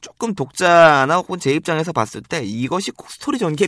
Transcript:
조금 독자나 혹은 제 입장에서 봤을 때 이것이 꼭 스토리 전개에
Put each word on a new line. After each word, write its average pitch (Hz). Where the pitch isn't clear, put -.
조금 -
독자나 160
혹은 180
제 135
입장에서 160
봤을 110
때 160
이것이 127
꼭 -
스토리 -
전개에 170